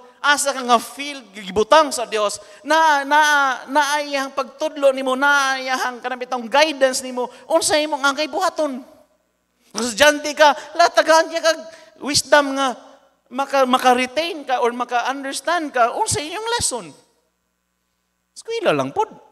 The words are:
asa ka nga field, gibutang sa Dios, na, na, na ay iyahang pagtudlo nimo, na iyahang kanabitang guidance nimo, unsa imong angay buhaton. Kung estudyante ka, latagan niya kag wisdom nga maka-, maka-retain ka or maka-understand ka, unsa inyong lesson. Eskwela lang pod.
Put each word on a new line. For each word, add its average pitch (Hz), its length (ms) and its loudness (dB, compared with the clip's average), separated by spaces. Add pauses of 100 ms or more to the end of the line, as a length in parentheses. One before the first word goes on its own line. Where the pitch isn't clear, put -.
(200)
asa 277 320 2
ka 254 160 -6
nga 240 160 6
field, 277 480 -12
gibutang 214 640 2
sa 247 80 -6
Dios, 208 400 -4 (240)
na, 302 400 2
na, 294 120 4 (520)
na 294 100 4 (140)
ay 294 160 -4
iyahang 269 240 -4
pagtudlo 285 560 0
nimo, 262 240 -2
na 277 480 2
iyahang 254 400 -4
kanabitang 254 480 -6
guidance 269 560 2
nimo, 247 240 -8 (160)
unsa 311 320 0
imong 302 240 -4
angay 285 240 -2
buhaton. 302 720 -4 (800)
Kung 226 80 -2
estudyante 294 480 2
ka, 294 240 4 (160)
latagan 320 560 4
niya 330 80 -8
kag 320 240 -2 (400)
wisdom 277 560 2
nga 269 160 0 (560)
maka-, 269 400 0
maka-retain 254 720 2
ka 254 240 -2
or 240 80 0
maka-understand 269 960 -4
ka, 247 240 2
unsa 427 240 -2
inyong 392 400 -6
lesson. 233 280 -6 (1500)
Eskwela 440 400 -2
lang 139 160 -2
pod. 427 240 -4 (180)